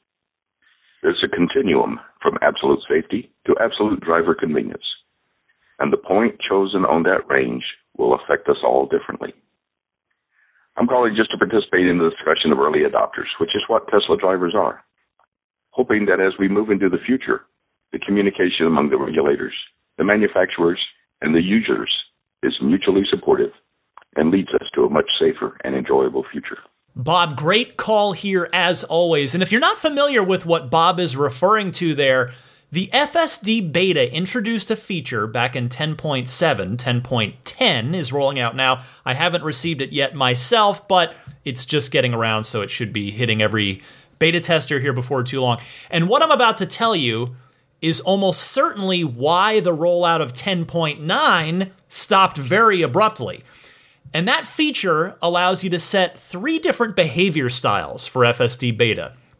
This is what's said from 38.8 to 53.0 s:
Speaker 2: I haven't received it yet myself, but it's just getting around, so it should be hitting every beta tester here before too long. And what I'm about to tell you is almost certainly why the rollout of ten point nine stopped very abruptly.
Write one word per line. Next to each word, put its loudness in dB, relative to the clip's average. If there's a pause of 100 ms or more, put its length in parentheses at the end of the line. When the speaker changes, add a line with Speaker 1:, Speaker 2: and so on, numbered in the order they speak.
Speaker 2:
I -2
haven't -2
received -4
it -6
yet -2
myself, 2
but 2 (300)
it's -6
just -2
getting 2
around, -2
so -4
it -6
should -6
be -4
hitting 0
every 0 (380)
beta 2
tester -2
here -2
before -4
too -4
long. 0 (300)
And 0
what 4
I'm 4
about 4
to -4
tell 0
you -2 (460)
is 0
almost 0
certainly 0
why 2
the 0
rollout 2
of -6
ten -4
point -2
nine 0 (160)
stopped 2
very 2
abruptly. -2 (720)